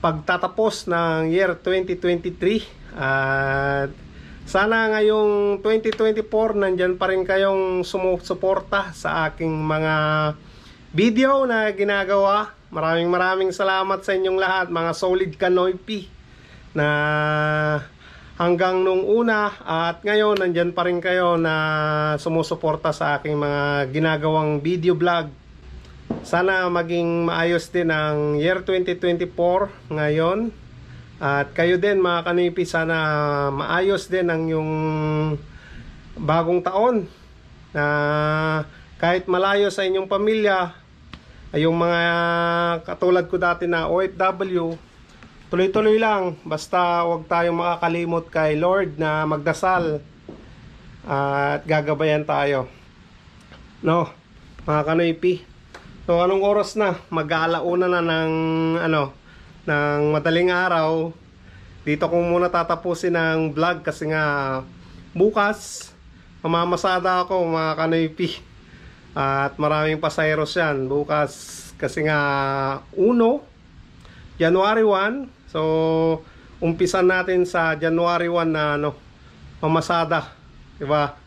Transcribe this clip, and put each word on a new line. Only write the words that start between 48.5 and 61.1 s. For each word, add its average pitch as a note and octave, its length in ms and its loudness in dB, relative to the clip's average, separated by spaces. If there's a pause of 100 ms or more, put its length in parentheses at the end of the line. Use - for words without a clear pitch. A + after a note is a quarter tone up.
Lord F3 400 2
na D#3 320 0
magdasal. D#3 720 0 (1040)
At C#3+ 640 -2
gagabayan D3+ 560 0
tayo. C#3+ 480 -2 (1120)
No, E3 240 2 (600)
mga D3+ 180 0
kanipi. E3 480 0 (720)
So, F3 160 2
anong G3 240 2
oras G3+ 320 0
na? F#3+ 320 0
Mag-aalauna E3 800 0
na F3+ 80 2
ng, D#3+ 340 0 (460)
ano, D#3+ 320 0 (560)
ng D3 480 2
madaling E3+ 400 2
araw. E3 560 0 (720)